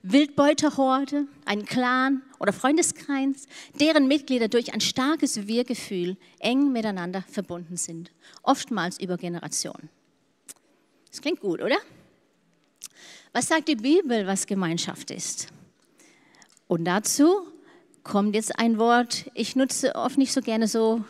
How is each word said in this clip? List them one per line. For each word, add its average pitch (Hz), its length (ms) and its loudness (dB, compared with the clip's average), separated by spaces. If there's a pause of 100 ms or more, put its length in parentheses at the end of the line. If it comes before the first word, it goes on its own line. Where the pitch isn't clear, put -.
Wildbeuterhorde, 277 1200 2 (200)
ein 208 200 -2
Clan 254 560 0 (160)
oder 208 160 0
Freundeskreis, 277 920 -2 (320)
deren 302 280 4
Mitglieder 262 420 0
durch 240 220 0
ein 220 100 -4
starkes 262 680 -2
Wir-Gefühl 208 680 -4 (220)
eng 269 340 2
miteinander 190 560 -4
verbunden 175 500 -10
sind, 170 340 -10 (320)
oftmals 202 560 -2
über 180 180 -6
Generationen." - 720 -10 (1200)
Das - 120 -18
klingt 320 180 -2
gut, - 240 -4
oder? 254 140 0 (1600)
Was - 140 -2
sagt 320 200 2
die 302 80 2
Bibel, 240 520 2
was 196 180 -2
Gemeinschaft 175 640 -4
ist? - 380 -8 (1200)
Und 165 180 0
dazu 294 640 2 (560)
kommt 208 320 2
jetzt - 240 -2
ein 226 180 4
Wort, 233 560 2
ich - 220 -6
nutze 262 400 0
oft - 220 -2
nicht 269 140 2
so 269 100 0
gerne 220 260 0
so 226 420 2